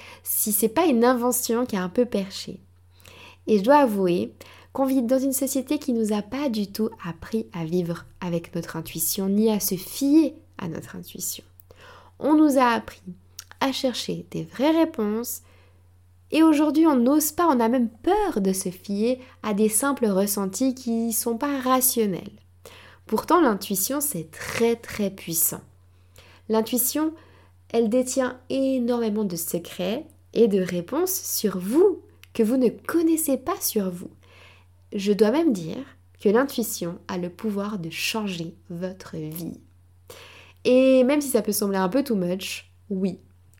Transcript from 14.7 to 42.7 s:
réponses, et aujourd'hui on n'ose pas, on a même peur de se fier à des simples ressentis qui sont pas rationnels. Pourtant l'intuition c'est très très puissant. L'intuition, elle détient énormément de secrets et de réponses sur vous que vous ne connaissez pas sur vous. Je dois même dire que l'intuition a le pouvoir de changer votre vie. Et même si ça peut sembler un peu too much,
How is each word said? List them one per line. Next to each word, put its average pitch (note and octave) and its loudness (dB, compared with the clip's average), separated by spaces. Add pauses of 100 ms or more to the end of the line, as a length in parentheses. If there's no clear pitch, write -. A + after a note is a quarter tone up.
réponses, A#3 -2 (880)
et D4+ 4
aujourd'hui D#4 6
on D4 6
n'ose C#4 4
pas, F4 2
on C4+ 4
a A3+ 2
même A#3 2
peur F#4+ 0
de F#3+ 0
se F#3+ -4
fier G#3+ -4 (220)
à A3 -2
des G#3+ 2
simples C4+ 0
ressentis G3+ 0
qui A#3 -4
sont A#3 -2
pas C#4+ -4
rationnels. B3 0 (760)
Pourtant D#4 2
l'intuition A#3+ 0
c'est G3 -6
très - -2
très G#3 -6
puissant. - -4 (880)
L'intuition, B3 -2 (560)
elle A#3 2
détient B3+ 0 (120)
énormément A#3+ 0
de F3+ -4
secrets F3+ -6 (300)
et A#3 6
de G3+ 2
réponses F3+ -2
sur - -4
vous C#4 2 (340)
que - 2
vous A3+ 2
ne B3+ 4
connaissez D#4+ 0
pas C4 -6
sur F#3+ -2
vous. F3+ -10 (840)
Je G3+ 0
dois G#3 4
même D4 2
dire F3 -6 (380)
que - 2
l'intuition G#3+ 0 (100)
a G3 -8
le F3 -6
pouvoir G3+ -6
de E3 -8
changer F3 -6 (140)
votre F#3 -10
vie. D#3+ -10 (1080)
Et C4 8
même D4 2
si C#4+ -8
ça A#3+ 2
peut G#3 -2
sembler G3 0
un F#3 2
peu C4+ 0
too A#3+ -2
much, F#3 -4 (200)